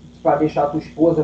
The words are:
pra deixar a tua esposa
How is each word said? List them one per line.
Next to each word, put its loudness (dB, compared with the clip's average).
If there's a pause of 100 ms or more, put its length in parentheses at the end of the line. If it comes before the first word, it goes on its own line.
(220)
pra 2
deixar 0
a 0
tua -6
esposa 0